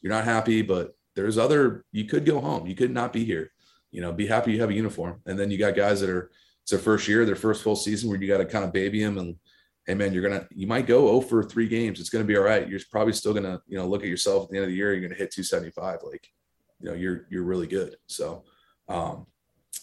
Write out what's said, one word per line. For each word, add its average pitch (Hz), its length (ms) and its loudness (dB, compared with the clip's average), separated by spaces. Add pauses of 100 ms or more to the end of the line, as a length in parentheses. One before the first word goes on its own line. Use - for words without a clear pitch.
you're 92 100 -2
not 110 120 0
happy, 113 360 2
but 92 340 0 (200)
there's 104 240 0
other, 131 540 4
you 107 140 -4
could 151 180 -2
go 151 160 2
home. 123 260 -4
You 92 80 -6
could 127 160 0
not 120 220 -4
be 117 120 -2
here, 82 280 -4 (400)
you 87 80 -10
know, 85 120 -4
be 101 140 -2
happy 110 260 2
you 110 100 2
have 107 80 2
a 101 40 0
uniform. 98 520 -4
And 98 120 -4
then 101 100 0
you 101 100 -2
got 101 180 2
guys 101 240 4
that 95 100 0
are, 90 180 -2 (340)
it's - 100 -4
their 95 80 2
first 107 260 2
year, 110 180 4
their 98 120 2
first 107 260 0
full 107 140 2
season 107 340 -2
where 95 100 -2
you 98 60 -4
gotta 98 180 4
kinda 98 220 -2
baby 98 380 0
'em 101 140 -2
and, 85 180 -8 (500)
"Hey, 95 80 -2
man, 98 180 0
you're 92 160 0
gonna, 98 220 -4
you 95 160 -8
might 117 220 0
go 139 200 8
oh 120 120 6
for 117 240 2
three 113 240 0
games. 110 320 -2
It's 85 100 -10
gonna 110 140 0
be 107 120 2
all 98 60 6
right. 104 260 4
You're 95 120 -6 (100)
probably 107 220 2
still 104 200 0
gonna, 95 360 -2
you 98 100 -8
know, 90 80 -4
look 98 160 -2
at 101 60 -6
yourself 98 360 0
at 92 60 -14
the 98 60 -6
end 98 80 0
of 92 60 -2
the 90 60 -4
year. 101 160 0
You're 92 100 -2
gonna 90 120 -8
hit 95 160 -6
two 95 140 -8
seventy-five. 85 580 -4
Like, - 240 -14 (540)
you - 80 -10
know, 98 80 -6
you're, 90 340 -4
you're 92 140 -4
really 90 240 -2
good." 90 260 -4 (140)
So, 80 340 -8 (460)
um, 82 380 -6 (560)